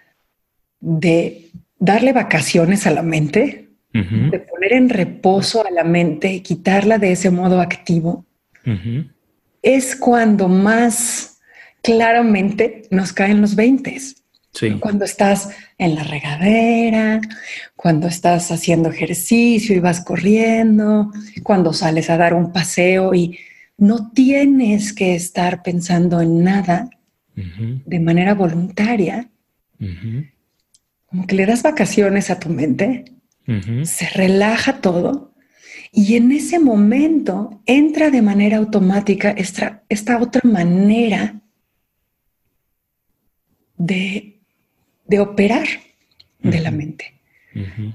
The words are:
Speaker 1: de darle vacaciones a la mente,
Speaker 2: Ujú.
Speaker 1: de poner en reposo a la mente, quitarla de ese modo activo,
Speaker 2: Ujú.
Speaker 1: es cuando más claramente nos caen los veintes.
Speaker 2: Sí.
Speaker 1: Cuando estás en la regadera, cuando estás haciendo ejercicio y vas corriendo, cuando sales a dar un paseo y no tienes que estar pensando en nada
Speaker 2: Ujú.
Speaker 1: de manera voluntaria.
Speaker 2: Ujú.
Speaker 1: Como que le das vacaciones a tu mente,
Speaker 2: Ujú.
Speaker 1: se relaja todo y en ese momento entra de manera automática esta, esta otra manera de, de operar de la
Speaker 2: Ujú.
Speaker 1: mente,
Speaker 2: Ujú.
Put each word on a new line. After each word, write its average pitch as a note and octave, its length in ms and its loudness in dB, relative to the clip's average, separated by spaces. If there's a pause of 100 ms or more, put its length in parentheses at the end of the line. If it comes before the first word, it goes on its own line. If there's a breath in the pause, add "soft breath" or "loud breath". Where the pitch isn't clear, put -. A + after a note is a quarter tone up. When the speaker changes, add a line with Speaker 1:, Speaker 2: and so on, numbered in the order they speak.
(800)
Speaker 1:
de E3 680 -2 (300)
darle A3 340 2
vacaciones E3+ 720 0
a F3+ 60 2
la D3+ 100 0
mente, D#3+ 680 -2 (240)
Speaker 2:
Ujú. A2 360 -2
Speaker 1:
de F3+ 100 -4
poner F#3+ 340 -4
en B3+ 160 4
reposo G3 760 0
a F#3+ 60 -6
la E3+ 120 -2
mente, F3 600 0
quitarla G3 540 0
de G3 160 0
ese F3+ 180 0
modo F3+ 300 2
activo, E3+ 640 -4 (400)
Speaker 2:
Ujú. A#2 400 -6 (560)
Speaker 1:
es C4 340 0
cuando A3 520 2
más G#3+ 920 0 (420 soft breath)
claramente A3+ 1120 2
nos F#3+ 220 0
caen G#3 280 2
los G#3 140 2
veintes. C4 680 0 (300)
Speaker 2:
Sí. A2 260 -2
Speaker 1:
Cuando G3+ 260 -2
estás G3 440 0 (280 loud breath)
en E3+ 180 0
la D3+ 80 -6
regadera, A3 1160 0 (540 loud breath)
cuando E3 320 0
estás F3 440 0
haciendo E3 380 0
ejercicio G#3+ 840 0
y F3+ 40 2
vas F3 220 0
corriendo, G#3+ 1080 2 (320 loud breath)
cuando F3 300 2
sales D#3+ 360 -2
a E3 80 2
dar E3+ 160 4
un E3+ 180 0
paseo F#3 640 0
y F3 240 0 (400 loud breath)
no G#3+ 340 2
tienes C4 840 2
que F#3 220 0
estar F3 460 -4
pensando F3 600 0
en E3 220 2
nada F#3 460 0 (460)
Speaker 2:
Ujú. A2 500 -10
Speaker 1:
de E3+ 140 -4
manera F3 340 2
voluntaria. G3 960 -2 (500)
Speaker 2:
Ujú. A2+ 460 -10 (800)
Speaker 1:
Como F#3 220 -8
que G3 80 -4
le F#3+ 100 2
das A#3 160 0
vacaciones G3+ 720 0
a F3 80 -4
tu D#3+ 100 -10
mente, G3 560 -2 (420)
Speaker 2:
Ujú. A#2 380 -4
Speaker 1:
se E3 240 -6
relaja G3+ 720 0
todo F3+ 540 -2 (560 loud breath)
y G#3+ 240 2
en A#3+ 160 4
ese D4+ 280 0
momento A#3 1080 2
entra D4+ 420 2
de C4 140 2
manera G3+ 340 2
automática G3+ 760 0
esta, - 560 -6
esta G#3+ 340 -2
otra A#3+ 220 0
manera G3+ 960 0 (2500)
de, F#3+ 600 -6 (640)
de G3+ 140 0
operar G#3 480 0 (720)
de - 200 0
la D#3+ 100 -4
Speaker 2:
Ujú. D3+ 80 -4
Speaker 1:
mente, - 440 -12 (340 loud breath)
Speaker 2:
Ujú. G#2+ 400 -10